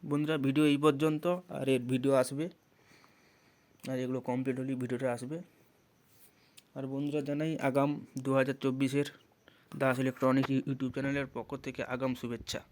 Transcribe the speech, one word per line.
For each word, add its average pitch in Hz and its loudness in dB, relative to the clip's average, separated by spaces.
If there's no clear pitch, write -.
বন্ধুরা 151 0
ভিডিও 139 4
এই 147 6
পর্যন্ত, 151 2
আর 135 -4
এর 131 4
ভিডিও 131 2
আসবে, 135 2
আর 131 -2
এগুলো 127 -2
কমপ্লিট 127 -2
হলেই 135 -4
ভিডিওটা 123 -2
আসবে। 127 -6
আর 135 -6
বন্ধুরা 143 -2
জানাই 147 -2
আগাম 139 2
দু 135 0
হাজার 135 4
চব্বিশের 135 0
দাস 131 2
ইলেকট্রনিক্স 131 2
ইউ-, 131 2
YouTube 131 -4
চ্যানেলের 139 -4
পক্ষ 127 -8
থেকে 135 -6
আগাম 127 -2
শুভেচ্ছা। 117 -6